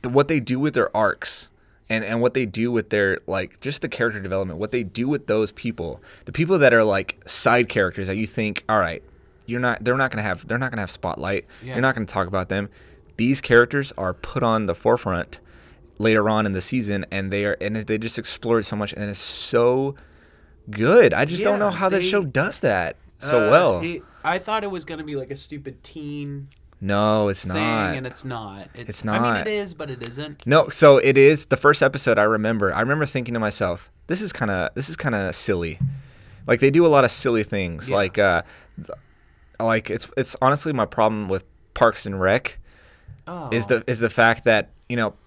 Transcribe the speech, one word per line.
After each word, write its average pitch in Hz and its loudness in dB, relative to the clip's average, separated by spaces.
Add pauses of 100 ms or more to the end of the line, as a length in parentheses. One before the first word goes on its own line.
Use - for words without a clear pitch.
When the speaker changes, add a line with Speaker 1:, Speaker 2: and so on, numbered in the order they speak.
Speaker 1:
the, 127 -6
what 139 4
they 151 0
do 127 -4
with 147 -2
their - 0
arcs - -2 (380)
and, 110 -2
and 113 -4
what 123 2
they 131 0
do 113 -2
with 110 -2
their, 98 0
like, 95 -6
just 143 -8
the 165 -6
character 110 -4
development, 92 -4
what 107 -6
they 123 -2
do 117 -6
with 143 -4
those 107 0
people, 87 -8 (240)
the - -14
people 170 0
that 127 6
are, 113 6
like, 98 -2
side 120 2
characters 95 -2
that 95 -4
you 107 -4
think, 107 -6
"All 107 2
right, 82 -2 (440)
you're 117 -6
not, 120 -2
they're 123 2
not 135 0
gonna 107 -6
have, 92 -6
they're 113 -4
not 127 -4
gonna 110 -6
have 92 -6
spotlight. 87 -6 (180)
Speaker 2:
Yeah. 127 -12
Speaker 1:
You're 123 -2
not 131 0
gonna 113 -6
talk 92 -4
about 92 -4
them." 101 -4 (480)
These 127 0
characters 127 4
are 90 -4
put - -6
on 110 0
the 85 -2
forefront 101 -2 (600)
later 107 2
on 107 0
in 101 -2
the 92 -2
season, 101 -4
and 95 -6
they 101 -2
are, 101 -2
and 104 -4
they 107 -4
just 113 -6
explore 113 -2
it 104 -2
so 107 -8
much, 104 -4
and 104 -8
it's 98 -8
so 127 0 (720)
good. 127 6
I 127 2
just 175 -4
don't 202 2
Speaker 2:
Yeah, 208 -2
Speaker 1:
know 202 2
how 185 0
that 190 2
Speaker 2:
they, 180 0
Speaker 1:
show 202 0
does 139 -2
that 92 0 (220)
so 120 2
Speaker 2:
uh, - 4
Speaker 1:
well. 139 4
Speaker 2:
it, 170 -8 (200)
I 175 -2
thought 214 -4
it 202 -6
was 170 -10
gonna 156 -10
be, 151 -10
like, 131 -8
a 139 -8
stupid 139 -16
teen 143 -12 (360)
Speaker 1:
No, 104 2
it's 95 -4
Speaker 2:
thing, 92 -6
Speaker 1:
not. 110 -2
Speaker 2:
and 127 -8
it's - -12
not. 104 -12
It's, - -16
Speaker 1:
It's - -4
Speaker 2:
I 107 -2
mean, 117 0
Speaker 1:
not. 117 0
Speaker 2:
it 214 -4
is, 202 -6
but 147 -12
it 123 -12
isn't. 131 -12
Speaker 1:
No, 143 6
so 143 8
it 131 6
is. 139 8
The - 0
first 147 6
episode, 127 2
I 104 4
remember, 107 0
I - -2
remember 143 0
thinking 120 -6
to 117 -2
myself, 101 -4 (160)
"This 180 -4
is 196 -6
kinda, 95 -2
this - -4
is 160 -6
kinda 101 -2
silly." 85 -4 (720)
Like, 123 2
they 135 4
do 170 6
a 160 6
lot 139 6
of 120 4
silly 117 0
things. 92 -6
Speaker 2:
Yeah. 98 0
Speaker 1:
Like, 98 0
uh, 92 4 (360)
th-, - -16 (600)
like, 113 0
it's, - -6
it's - -2
honestly 143 0
my 110 0
problem 107 0
with 95 -4 (320)
Parks - 2
and 95 -6
Rec 95 0 (680)
Speaker 2:
Oh. 165 -12
Speaker 1:
is 113 -2
the, 113 0
is 120 -4
the 117 0
fact 113 4
that, 110 2 (180)
you 123 -6
know 107 -2 (140)